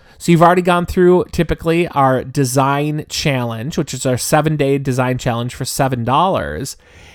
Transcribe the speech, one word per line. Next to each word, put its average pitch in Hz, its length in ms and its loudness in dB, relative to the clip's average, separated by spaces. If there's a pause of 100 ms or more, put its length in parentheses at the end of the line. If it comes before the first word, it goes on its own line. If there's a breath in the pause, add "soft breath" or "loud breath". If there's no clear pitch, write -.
(180 soft breath)
So - 120 0
you've 165 120 6
already 180 200 6
gone 175 240 0
through 180 460 4
typically 165 560 -2
our 135 340 2
design 139 840 -2
challenge, 123 680 -4
which 160 160 -4
is 131 140 -6
our 127 100 0
seven-day 147 640 0
design 127 400 -2
challenge 120 360 -4
for 131 100 -8
seven 135 400 -2
dollars. 123 720 -2 (380 soft breath)